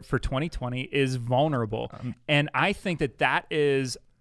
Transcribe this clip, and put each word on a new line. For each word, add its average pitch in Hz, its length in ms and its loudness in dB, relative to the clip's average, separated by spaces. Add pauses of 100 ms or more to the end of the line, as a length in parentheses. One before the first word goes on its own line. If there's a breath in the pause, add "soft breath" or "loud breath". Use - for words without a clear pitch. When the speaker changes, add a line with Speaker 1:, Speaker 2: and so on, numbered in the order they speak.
Speaker 1:
for 139 120 0
twenty 139 300 -2
twenty 127 360 -6
is 135 340 0
vulnerable. 120 840 0
Speaker 2:
Um, 120 160 -8 (140)
Speaker 1:
And 147 240 4
I 156 180 2
think 180 280 -4
that 143 180 -2
that 147 340 2
is 139 460 2 (240)